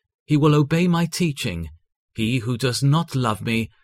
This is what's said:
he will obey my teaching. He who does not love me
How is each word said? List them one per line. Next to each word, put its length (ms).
he 120
will 180
obey 320
my 180
teaching. 640
He 240
who 180
does 240
not 320
love 280
me 280